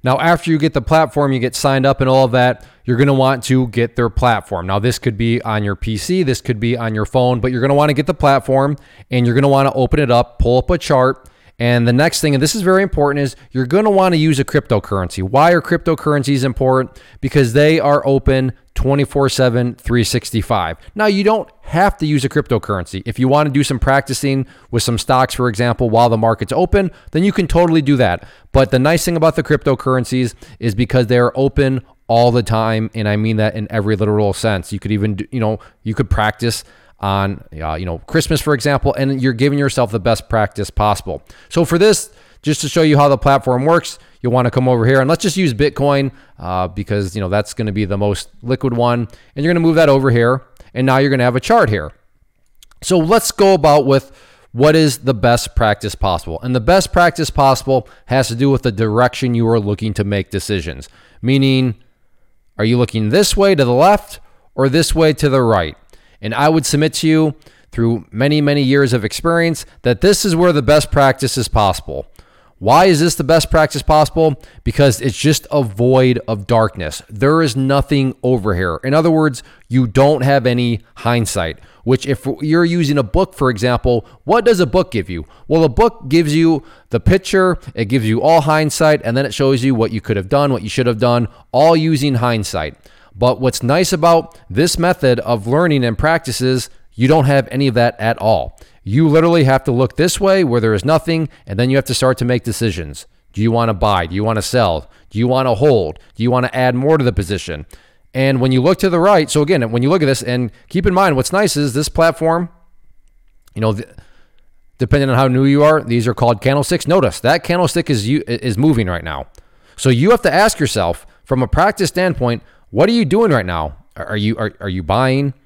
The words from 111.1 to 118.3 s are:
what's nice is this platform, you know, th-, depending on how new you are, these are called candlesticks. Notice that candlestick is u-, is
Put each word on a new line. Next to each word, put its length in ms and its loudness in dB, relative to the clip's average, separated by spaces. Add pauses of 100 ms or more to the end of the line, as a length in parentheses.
what's 160 -4
nice 240 0
is 160 -2
this 160 -4
platform, 580 0 (1080)
you 60 -12
know, 140 0
th-, 160 -10 (880)
depending 320 0
on 80 0
how 100 2
new 160 2
you 200 4
are, 200 4
these 240 -2
are 60 -2
called 260 0
candlesticks. 480 -2
Notice 320 0
that 240 0
candlestick 460 -2
is 180 -2
u-, 180 -2
is 320 -6